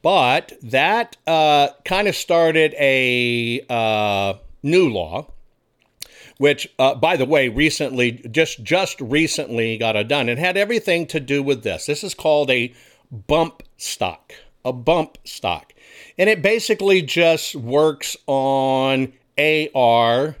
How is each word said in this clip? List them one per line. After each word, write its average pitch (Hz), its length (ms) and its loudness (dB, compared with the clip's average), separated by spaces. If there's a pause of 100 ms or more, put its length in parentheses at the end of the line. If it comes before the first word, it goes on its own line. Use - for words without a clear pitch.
but 151 500 2 (100)
that, 156 540 0 (100)
uh, 151 420 4 (180)
kind 196 200 0
of 185 80 -2
started 160 640 2
a, 123 920 0
uh, 104 640 0 (280)
new 160 280 2
law, 92 360 -6 (1080)
which, 143 320 0 (100)
uh, 135 160 2
by 165 220 0
the 131 80 0
way, 135 240 2
recently, 127 640 -2 (180)
just, 151 320 -2
just 175 380 -2
recently 117 760 -2
got 113 180 0
it 104 100 -2
done. 131 220 -2
It 120 80 -2
had 180 220 -2
everything 202 480 -2
to 160 120 -6
do 139 240 -2
with 135 200 -2
this. 95 240 -6
This 147 180 -6
is 185 80 -10
called 147 380 0
a 123 240 0 (360)
bump 151 520 -2 (160)
stock, - 560 -8 (320)
a 127 80 -2
bump 156 500 0
stock. - 480 -6 (460)
And 196 100 4
it 196 140 0
basically 202 580 2
just 165 540 2
works 143 720 0
on 135 880 0 (240)
A 156 360 0
R 120 680 2